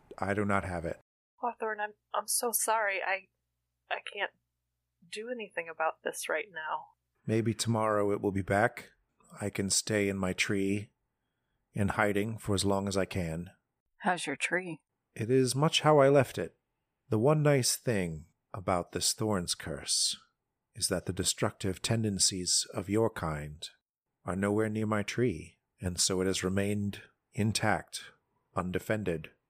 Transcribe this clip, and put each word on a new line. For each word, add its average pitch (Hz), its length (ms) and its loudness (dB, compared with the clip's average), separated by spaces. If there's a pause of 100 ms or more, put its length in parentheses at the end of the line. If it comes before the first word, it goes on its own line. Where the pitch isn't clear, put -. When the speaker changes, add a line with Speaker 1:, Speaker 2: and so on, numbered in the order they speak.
(160)
Speaker 1:
I 95 160 0
do 104 120 2
not 98 200 2
have 87 200 -4
it. 82 160 -6 (400)
Speaker 2:
Hawthorne, 220 400 -4
I'm, 208 140 -8 (200)
I'm 208 140 -4
so 240 240 -2
sorry. 214 520 0
I, 190 220 -2 (640)
I - 60 -4 (160)
can't 202 160 -4 (800)
do 220 180 -10
anything 208 400 -8
about 160 360 -4
this - 240 -6
right 160 260 -2
now. 156 300 -6 (420)
Speaker 1:
Maybe 113 260 0
tomorrow 107 600 2
it 101 80 -2
will 101 100 0
be 95 120 0
back. 101 480 0 (500)
I 101 100 -4
can 98 200 -2
stay 101 380 2
in 98 80 0
my 92 180 0
tree 101 560 0 (840)
in 101 140 2
hiding 107 500 0
for 101 160 0
as 92 100 2
long 98 220 2
as 98 100 -2
I 92 80 2
can. 87 460 -4 (480)
Speaker 3:
How's 185 280 -2
your 139 100 -4
tree? 175 420 -4 (380)
Speaker 1:
It 110 140 -2
is 131 260 4
much 151 240 2
how 156 180 8
I 135 100 10
left 139 300 6
it. 85 160 -6 (560)
The 113 80 4
one 147 240 4
nice 143 320 4
thing 87 520 -2 (280)
about 90 380 -2
this 107 200 0
Thorn's 101 440 -2
curse - 600 -2 (580)
is 95 140 -2
that 87 180 -2
the 95 60 -2
destructive 95 720 -2
tendencies 98 880 0
of 95 160 -6
your 110 220 4
kind 76 580 -6 (560)
are 92 120 -4
nowhere 104 320 2
near 107 180 -2
my 107 160 0
tree, 95 560 -4 (220)
and 90 200 -4
so 92 200 2
it 92 80 2
has 92 160 0
remained 101 560 0 (340)
intact, 104 680 0 (520)
undefended, 90 760 -2 (200)